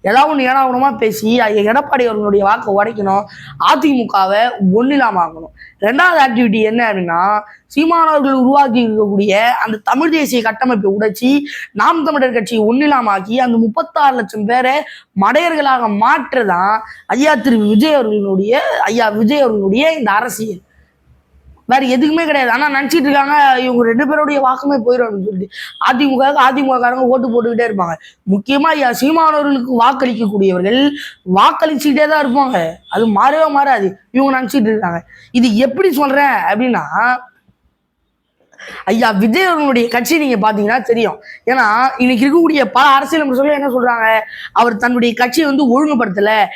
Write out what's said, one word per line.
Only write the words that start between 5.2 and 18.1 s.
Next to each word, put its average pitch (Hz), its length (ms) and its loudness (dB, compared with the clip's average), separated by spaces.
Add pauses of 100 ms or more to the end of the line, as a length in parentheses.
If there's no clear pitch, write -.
ரெண்டாவது 320 460 2
ஆக்டிவிட்டி 226 360 0
என்ன 220 300 0
அப்படின்னா, 185 480 -2 (260)
சீமான் 320 400 0
அவர்கள் 285 260 2
உருவாக்கி 254 560 2
இருக்கக்கூடிய 214 600 0
அந்த 226 360 -4
தமிழ் 285 260 0
தேசிய 254 320 0
கட்டமைப்பை 220 560 -2
உடைச்சி, 247 420 0 (320)
நாம் 294 320 0
தமிழர் 269 280 0
கட்சியை 220 320 -2
ஒண்ணிலாமாக்கி, 233 720 0
அந்த 247 220 2
முப்பத்தாறு 277 580 0
லட்சம் 214 280 -6
பேரை 254 280 0 (400)
மடையர்களாக 269 760 0
மாற்றுதான் 214 920 0 (280)
ஐயா 294 280 2
திரு 240 240 2
விஜய் 214 360 2
அவர்களுடைய, 208 680 0 (180)